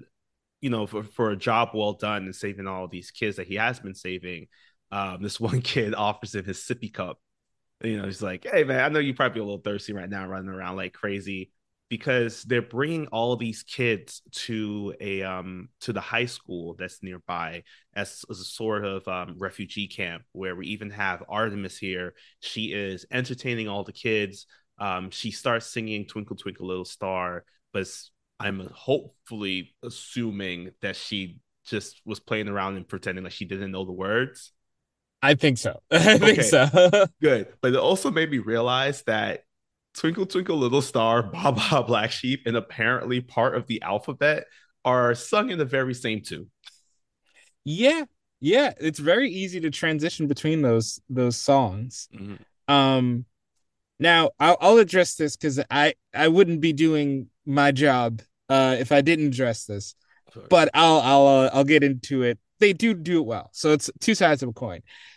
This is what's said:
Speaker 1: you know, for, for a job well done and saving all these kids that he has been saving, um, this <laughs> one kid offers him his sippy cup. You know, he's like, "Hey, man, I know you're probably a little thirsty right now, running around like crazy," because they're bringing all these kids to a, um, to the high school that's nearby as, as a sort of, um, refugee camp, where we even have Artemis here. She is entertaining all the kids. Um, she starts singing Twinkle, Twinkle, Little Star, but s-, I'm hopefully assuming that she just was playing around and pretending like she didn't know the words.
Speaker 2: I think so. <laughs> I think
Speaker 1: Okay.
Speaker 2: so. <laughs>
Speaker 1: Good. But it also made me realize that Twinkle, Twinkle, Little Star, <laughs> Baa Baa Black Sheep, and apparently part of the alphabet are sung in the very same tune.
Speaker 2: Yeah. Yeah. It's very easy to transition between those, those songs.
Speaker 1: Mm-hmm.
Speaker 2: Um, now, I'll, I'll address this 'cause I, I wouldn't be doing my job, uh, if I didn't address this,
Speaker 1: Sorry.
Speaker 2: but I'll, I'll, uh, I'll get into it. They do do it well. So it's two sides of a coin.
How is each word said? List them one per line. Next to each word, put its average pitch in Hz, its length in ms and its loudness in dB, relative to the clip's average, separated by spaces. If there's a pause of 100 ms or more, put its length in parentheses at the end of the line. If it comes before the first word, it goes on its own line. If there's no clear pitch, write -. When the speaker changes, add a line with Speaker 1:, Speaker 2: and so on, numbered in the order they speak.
(600)
Speaker 1:
you 135 100 -4
know, 110 160 -2
for, 107 160 -8
for 107 280 -2
a 101 60 -4
job 113 380 0
well 104 200 -2
done 104 320 -6
and 92 80 -12
saving 98 340 -10
all 92 180 -10
these 87 240 -16
kids 104 280 -6
that 92 100 -12
he 98 80 -8
has 120 240 -2
been 95 160 -14
saving, 90 500 -12 (460)
um, 98 300 -8
this 104 180 -8
<laughs> - 0 -
one 113 220 -2
kid 113 340 -2
offers 104 380 -6
him 98 100 -8
his 95 140 -10
sippy 123 340 -10
cup. 90 260 -10 (640)
You 110 160 -6
know, 98 80 -10
he's 98 160 -10
like, 92 280 -10
"Hey, 190 140 4
man, 131 200 -2
I 143 40 2
know 151 120 0
you're 139 160 -2
probably 123 240 0
a 107 40 -6
little 101 160 -8
thirsty 104 340 -8
right 95 140 -10
now, 98 200 -8
running 95 200 -10
around 92 280 -10
like 92 180 -8
crazy," 98 560 -8 (400)
because 120 540 -2
they're 120 180 -2
bringing 151 460 -6
all 117 280 -2
these 113 260 -8
kids - 580 -4 (120)
to 104 680 -8
a, 98 220 -8
um, 92 460 -10 (120)
to - 120 -10
the 98 80 -6
high 117 240 -4
school 85 520 -12
that's 90 260 -14
nearby 85 600 -10 (320)
as, - 340 -10
as 95 120 -14
a 90 40 -14
sort 104 400 -6
of, 98 220 -8
um, 90 320 -10
refugee 98 480 -10
camp, 87 460 -10
where 92 240 -10
we 92 120 -12
even 104 220 -10
have 101 380 -6
Artemis 101 500 -6
here. 90 360 -10 (260)
She 110 320 -10
is 95 400 -8
entertaining 123 560 -6
all 101 160 -8
the - 80 -18
kids. 104 540 -4 (340)
Um, 92 320 -6
she - 180 -10
starts 113 360 -4
singing 110 420 -8
Twinkle, 104 280 -12
Twinkle, 92 300 -12
Little 92 180 -8
Star, 90 600 -8 (280)
but 98 100 -6
s-, - 280 -14 (300)
I'm 95 340 -8
hopefully 104 1000 -6 (100)
assuming 98 880 -8 (120)
that 98 140 -6
she 95 420 -10 (280)
just - 380 -10
was 107 160 -10
playing 107 280 -6
around 98 280 -6
and 87 120 -14
pretending 92 340 -8
like 90 100 -14
she - 120 -10
didn't 95 260 -8
know 95 140 -8
the 92 80 -12
words. 107 580 -4 (720)
Speaker 2:
I 143 120 6
think 143 240 2
so. - 280 -8
<laughs> - 60 -8
I 165 260 8
think 220 220 6
Speaker 1:
Okay. - 20 4
Speaker 2:
so. 135 240 6 (480)
<laughs> - 80 -8
Speaker 1:
Good. 127 240 4 (160)
But 127 120 2
it 131 40 4
also 147 320 2
made 160 200 0
me 139 80 -2
realize 123 680 0
that 107 400 -2 (500)
Twinkle, 175 320 -2
Twinkle, 180 320 -2
Little 131 240 2
Star, 117 400 2
<laughs> 98 100 -6
Baa 143 200 0
Baa 120 300 0
Black 113 280 0
Sheep, 127 340 -6
and 117 100 -2
apparently 120 680 -2
part 123 340 0
of 120 100 -6
the 113 140 -6
alphabet 143 640 -2 (400)
are 127 300 4
sung 214 340 -2
in 185 80 -6
the 156 80 0
very 131 300 -2
same 113 260 -6
tune. - 300 -14 (1160)
Speaker 2:
Yeah. 254 400 2 (360)
Yeah. 226 380 2
It's 156 200 -4
very 190 320 2
easy 185 300 -6
to 160 100 -2
transition 156 580 -2
between 156 340 0
those, 113 460 2
those 123 300 0
songs. 120 760 0
Speaker 1:
Mm-hmm. 98 200 -12 (380)
Speaker 2:
Um, 127 520 4 (760)
now, 165 400 6
I'll, 165 220 6
I'll 208 180 8
address 185 360 4
this 151 220 -2
'cause 139 220 -2 (120)
I, 147 240 2 (200)
I 151 140 4
wouldn't 170 320 6
be 160 140 2
doing 143 540 2 (180)
my 143 260 4
job, 127 480 2 (280)
uh, 131 300 4
if 123 140 0
I 143 80 8
didn't 156 280 2
address 123 360 -2
this, 101 300 -10 (400)
Speaker 1:
Sorry. - 160 -20
Speaker 2:
but 165 240 8
I'll, 160 260 8
I'll, 139 260 8
uh, 135 260 8
I'll 139 120 4
get 147 180 6
into 135 400 0
it. 120 160 0 (200)
They 202 140 6
do 220 220 2
do 170 260 0
it 135 60 -2
well. 110 260 -6
So 156 200 2
it's 147 180 0 (100)
two - 140 4
sides 156 280 4
of 131 60 -4
a 120 40 -8
coin. 107 280 -10 (360)